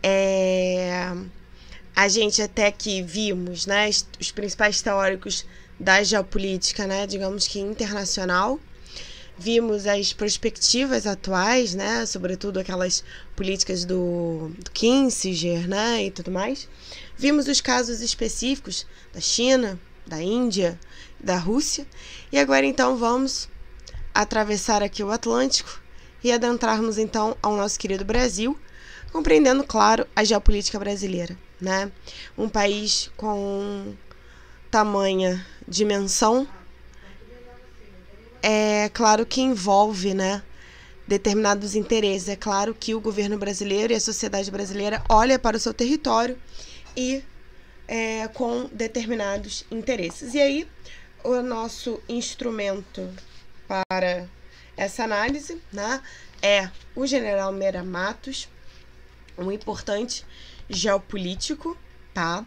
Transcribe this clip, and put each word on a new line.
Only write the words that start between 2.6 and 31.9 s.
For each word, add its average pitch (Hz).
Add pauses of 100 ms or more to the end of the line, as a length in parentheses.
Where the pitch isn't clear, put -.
que 196
vimos, 180
né, 208
est-, - (120)
os -
principais 208
teóricos 196 (320)
da 190
geopolítica, 196
né, 196
digamos 196
que 208
internacional. 196 (760)
Vimos 214
as 202
perspectivas 233
atuais, 196
né, 214
sobretudo 185
aquelas 185 (320)
políticas 190
do, 175
do -
Kissinger, 185
né, 214
e 190
tudo -
mais. 202 (480)
Vimos 285
os 277
casos 240
específicos 226 (260)
da 180
China, 233 (260)
da 160
Índia, 196 (400)
da 180
Rússia. 220 (440)
E 277
agora, 269
então, 262
vamos 247 (640)
atravessar 208
aqui 202
o 202
Atlântico 233 (420)
e 240
adentrarmos, 226
então, 220
ao 214
nosso 202
querido 196
Brasil, 233 (560)
compreendendo, 302
claro, 220 (100)
a 214
geopolítica 208
brasileira, 185 (220)
né? 190 (460)